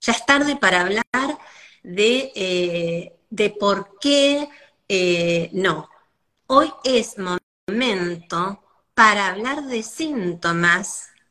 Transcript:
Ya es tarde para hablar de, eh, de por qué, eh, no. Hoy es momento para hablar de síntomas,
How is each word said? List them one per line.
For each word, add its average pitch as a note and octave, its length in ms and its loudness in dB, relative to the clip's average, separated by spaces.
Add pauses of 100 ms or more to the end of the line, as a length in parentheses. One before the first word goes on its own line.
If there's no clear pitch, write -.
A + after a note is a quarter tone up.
Ya A#3 120 0
es - 120 -6
tarde C#4+ 320 2
para F3+ 240 4
hablar G3 220 -2 (800)
de, A3+ 520 0
eh, F3 800 -4 (140)
de G#3 220 0
por G3 480 -2
qué, C#4+ 500 2 (380)
eh, E3+ 680 0
no. F3+ 360 -2 (580)
Hoy D4 240 4 (120)
es B3 360 0
momento F#3 1400 -4 (300)
para G#3 360 4
hablar B3 360 -6
de A#3+ 180 -6
síntomas, F3 1300 -2 (220)